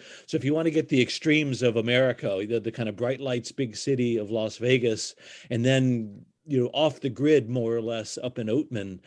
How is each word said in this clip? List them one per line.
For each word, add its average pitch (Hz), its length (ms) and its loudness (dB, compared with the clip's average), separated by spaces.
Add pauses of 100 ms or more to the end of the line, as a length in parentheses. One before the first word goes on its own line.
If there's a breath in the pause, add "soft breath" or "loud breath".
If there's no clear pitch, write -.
(280 loud breath)
So - 80 -6
if 139 80 0
you 139 100 2
want 160 120 0
to 165 60 2
get 156 180 0
the 131 120 4
extremes 143 600 2
of 117 160 2
America, 117 680 0
the, 113 140 0
the 113 140 -6
kind 117 160 -4
of 104 80 -8
bright 123 240 -4
lights, 127 280 -4
big 120 280 -6
city 123 400 0
of 104 140 -4
Las 110 260 -2
Vegas, 117 580 0 (360 loud breath)
and 120 120 0
then, 123 640 2 (220)
you 139 140 0
know, 120 120 0
off 147 260 0
the 143 100 -4
grid, 131 400 2
more 117 240 0
or 117 80 -2
less, 110 360 -6
up 123 220 -8
in 113 80 -4
Oatman, 107 600 -2